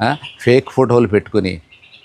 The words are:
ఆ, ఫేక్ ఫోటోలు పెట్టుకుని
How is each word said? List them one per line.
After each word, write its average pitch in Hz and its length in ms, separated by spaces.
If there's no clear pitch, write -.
ఆ, 131 140
ఫేక్ 127 300
ఫోటోలు 120 380
పెట్టుకుని 95 520